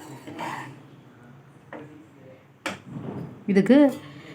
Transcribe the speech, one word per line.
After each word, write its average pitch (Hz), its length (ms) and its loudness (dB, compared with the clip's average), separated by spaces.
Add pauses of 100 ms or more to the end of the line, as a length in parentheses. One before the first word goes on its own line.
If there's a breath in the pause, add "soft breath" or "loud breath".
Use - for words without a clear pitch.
(3500)
இதுக்கு 196 260 6 (580 loud breath)